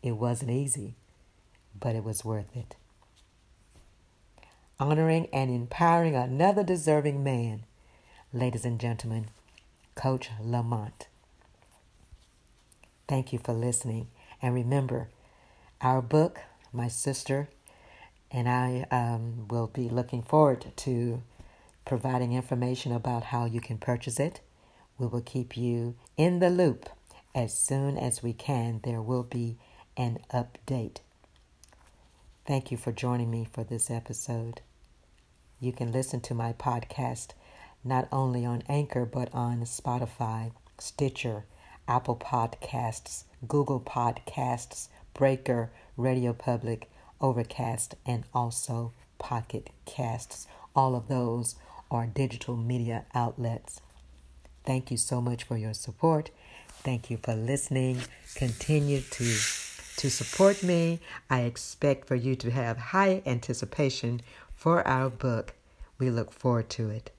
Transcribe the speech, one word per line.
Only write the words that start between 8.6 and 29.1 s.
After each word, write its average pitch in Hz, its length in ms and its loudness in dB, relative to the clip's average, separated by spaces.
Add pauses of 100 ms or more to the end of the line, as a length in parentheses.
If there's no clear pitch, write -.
and 117 140 0
gentlemen, 113 500 -2 (640)
Coach 131 360 0 (120)
Lamont. 117 680 -2 (2000)
Thank 131 240 0
you 123 80 -2
for 120 140 -2
listening. 117 540 -2 (340)
And 123 120 2
remember, 127 560 0 (680)
our 127 220 4
book, 156 400 4 (320)
my 120 140 -2
sister 135 640 -2 (840)
and 123 180 0
I, 127 420 2
um, 117 560 0
will 117 200 0
be 123 200 -4
looking 120 360 -2
forward 147 540 6
to 120 440 0 (640)
providing 123 480 0
information 123 580 0
about 120 340 -2
how 120 200 0
you 117 160 -2
can 110 160 -8
purchase 120 420 -2
it. 156 220 -2 (560)
We 127 100 -2
will 117 140 -2
keep 123 340 -6
you 120 400 -2 (220)
in 175 220 4
the 180 100 6
loop. 175 400 4 (440)
As 120 240 0
soon 139 400 0
as 123 260 -2
we 120 100 -2
can, 117 500 -2
there 117 180 -2
will 123 220 0